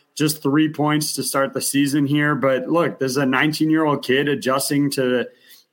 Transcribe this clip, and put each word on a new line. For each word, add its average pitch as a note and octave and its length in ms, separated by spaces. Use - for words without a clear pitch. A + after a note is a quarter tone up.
just D3+ 280
three D#3 280
points D3+ 440
to C3 80
start C3+ 320
the B2 80
season C#3+ 420
here. D3 300
But C3 340
look, D#3 300
this C3+ 140
is B2 40
a C#3+ 80
nineteen-year-old D3+ 800
kid C3+ 240
adjusting C#3 600
to B2 360